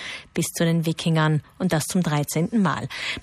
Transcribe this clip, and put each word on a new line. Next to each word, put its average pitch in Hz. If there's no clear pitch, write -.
bis 165
zu -
den 165
Wikingern, 160
und 185
das 151
zum 185
dreizehnten 156
Mal. 131